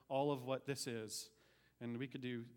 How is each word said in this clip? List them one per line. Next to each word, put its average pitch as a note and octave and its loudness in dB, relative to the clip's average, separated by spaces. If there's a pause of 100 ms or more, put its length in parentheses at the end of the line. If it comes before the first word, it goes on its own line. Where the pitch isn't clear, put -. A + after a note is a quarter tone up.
all C#3 6
of C3 0
what C3 0
this C#3 0
is. A2 -4 (500)
And A#2 -2
we C3 -2
could C3 -6
do B2 -2 (140)